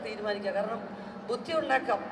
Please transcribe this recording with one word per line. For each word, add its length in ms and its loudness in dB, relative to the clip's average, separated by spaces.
തീരുമാനിക്കുക. 460 0
കാരണം 380 -2
ബുദ്ധി 260 -2
ഉണ്ടാക്കാം, 580 4